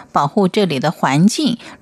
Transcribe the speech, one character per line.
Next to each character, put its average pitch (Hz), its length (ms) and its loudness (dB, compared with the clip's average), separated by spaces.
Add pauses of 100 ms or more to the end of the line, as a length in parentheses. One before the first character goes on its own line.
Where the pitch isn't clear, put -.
(120)
保 175 160 0
护 196 200 0
这 202 180 0
里 151 140 -2
的 147 100 -2
环 151 380 2
境， 254 320 -2 (220)